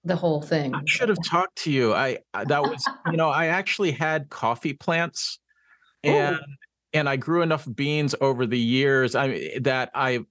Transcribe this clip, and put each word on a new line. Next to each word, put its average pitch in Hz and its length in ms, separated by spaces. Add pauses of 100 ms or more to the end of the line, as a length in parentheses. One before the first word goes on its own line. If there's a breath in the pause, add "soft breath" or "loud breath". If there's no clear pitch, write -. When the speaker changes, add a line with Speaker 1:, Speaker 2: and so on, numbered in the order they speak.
Speaker 1:
the 175 120
whole 160 260
thing. 147 320
Speaker 2:
I 147 140
should 226 220
have 175 140
talked 175 400
to 156 80
you. 123 220
I, 117 260 (140)
I, 101 120
that 143 180
was, - 200 (140)
Speaker 1:
<laughs> 165 140
Speaker 2:
you 165 60
know, 156 120
I 160 180
actually 185 440
had 156 380
coffee 120 440
plants, - 680 (640 soft breath)
Speaker 1:
Ooh. 147 60
Speaker 2:
and, 143 280 (540)
and 147 160
I 135 80
grew 165 240
enough 156 320
beans 147 460
over 127 280
the 120 120
years, 131 560
I, 123 460
that 131 320
I 127 260 (120)